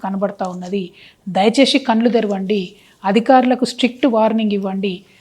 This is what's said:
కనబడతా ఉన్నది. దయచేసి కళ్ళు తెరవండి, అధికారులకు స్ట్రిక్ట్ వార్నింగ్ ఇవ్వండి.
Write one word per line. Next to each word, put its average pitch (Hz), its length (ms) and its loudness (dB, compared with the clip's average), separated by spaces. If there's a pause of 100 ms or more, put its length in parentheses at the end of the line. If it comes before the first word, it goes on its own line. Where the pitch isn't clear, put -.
కనబడతా 196 500 -4
ఉన్నది. 180 300 -6 (540)
దయచేసి 240 500 4
కళ్ళు 226 300 2
తెరవండి, 202 440 -2 (480)
అధికారులకు 254 600 2
స్ట్రిక్ట్ 240 420 -2
వార్నింగ్ 220 460 0
ఇవ్వండి. 196 340 -4 (260)